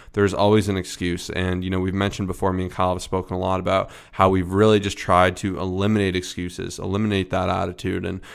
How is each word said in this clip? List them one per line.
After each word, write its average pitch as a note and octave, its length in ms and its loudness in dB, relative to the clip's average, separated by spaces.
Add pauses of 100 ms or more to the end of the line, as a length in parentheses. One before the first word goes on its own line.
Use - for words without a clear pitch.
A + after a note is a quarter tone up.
(140)
There's G2+ 180 4
always G#2 360 4
an F#2+ 100 0
excuse. F2 500 -6
And, F#2 340 -2
you F#2 60 -4
know, F#2 100 0
we've F#2 160 -2
mentioned G2 320 -2
before, F#2 280 -2
me F#2 100 -2
and F2+ 80 -8
Kyle F2+ 220 0
have F#2 80 -6
spoken F#2 340 -4
a - 20 -4
lot F#2 220 -2
about F#2+ 300 0 (220)
how F#2+ 180 4
we've F#2 180 2
really G#2 320 6
just G2 160 -4
tried F#2 400 4
to F#2+ 240 -4
eliminate F#2+ 560 0
excuses, F2+ 640 -8
eliminate G2 520 -2
that F#2 200 0
attitude. F#2 560 -4
And F#2 140 -6 (140)